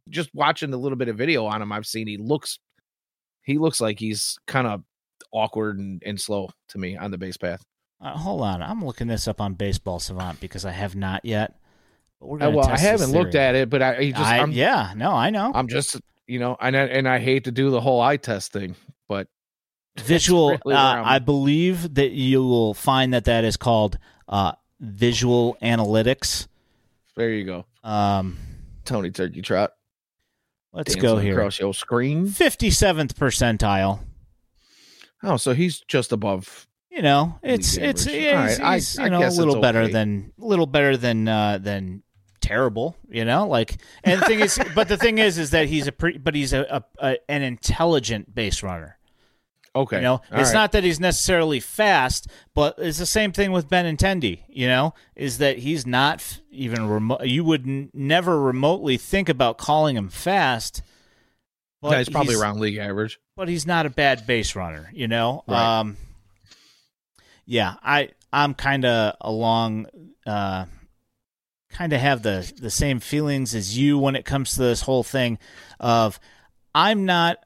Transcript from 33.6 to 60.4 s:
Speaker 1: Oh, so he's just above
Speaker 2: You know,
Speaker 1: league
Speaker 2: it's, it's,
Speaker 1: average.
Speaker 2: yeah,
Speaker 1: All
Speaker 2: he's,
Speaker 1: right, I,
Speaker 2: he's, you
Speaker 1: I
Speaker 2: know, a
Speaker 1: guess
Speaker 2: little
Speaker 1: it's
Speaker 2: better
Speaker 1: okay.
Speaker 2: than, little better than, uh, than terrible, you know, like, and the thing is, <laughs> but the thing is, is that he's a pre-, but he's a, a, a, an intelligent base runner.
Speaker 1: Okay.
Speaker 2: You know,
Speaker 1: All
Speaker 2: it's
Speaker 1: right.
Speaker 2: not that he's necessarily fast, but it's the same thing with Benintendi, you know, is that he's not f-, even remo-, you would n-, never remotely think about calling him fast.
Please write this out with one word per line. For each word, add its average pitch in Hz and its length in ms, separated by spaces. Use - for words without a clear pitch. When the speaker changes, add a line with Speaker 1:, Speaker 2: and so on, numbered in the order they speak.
Speaker 1:
Oh, 190 140
so 123 180
he's 165 280
just - 320
above 101 520
Speaker 2:
You 339 120
know, 151 420
Speaker 1:
league 262 160
Speaker 2:
it's, - 160
it's, - 320
Speaker 1:
average. 294 160
Speaker 2:
yeah, 294 180
Speaker 1:
All - 60
Speaker 2:
he's, 110 120
Speaker 1:
right, - 80
I, 180 80
Speaker 2:
he's, - 220
you 277 60
Speaker 1:
I 170 60
Speaker 2:
know, 180 80
a 175 60
Speaker 1:
guess 175 140
Speaker 2:
little 151 180
Speaker 1:
it's 110 60
Speaker 2:
better 113 200
Speaker 1:
okay. 110 100
Speaker 2:
than, 104 460
little 196 280
better 139 300
than, 117 320
uh, 107 300
than 95 460
terrible, 120 560
you 113 160
know, 156 240
like, 117 260
and 190 160
the - 40
thing 226 140
is, 214 180
<laughs> 160 80
but 214 120
the 208 80
thing 226 220
is, 208 200
is 156 140
that 160 160
he's 143 200
a 143 40
pre-, 170 260
but 147 180
he's 135 180
a, 135 80
a, 143 40
a, 131 120
an 143 120
intelligent 123 920
base 107 300
runner. 85 320
Speaker 1:
Okay. 127 220
Speaker 2:
You 90 40
know, 127 120
Speaker 1:
All 127 180
Speaker 2:
it's 123 180
Speaker 1:
right. 117 40
Speaker 2:
not 214 180
that 208 120
he's 170 160
necessarily 165 600
fast, 156 680
but 147 240
it's 160 180
the 175 80
same 214 260
thing 202 200
with 170 180
Benintendi, 170 800
you 127 180
know, 131 280
is 131 220
that 135 220
he's 139 260
not 131 360
f-, - 180
even 117 380
remo-, 107 360
you 135 200
would 156 240
n-, 139 260
never 156 480
remotely 135 560
think 190 320
about 127 300
calling 151 360
him 98 140
fast. 147 720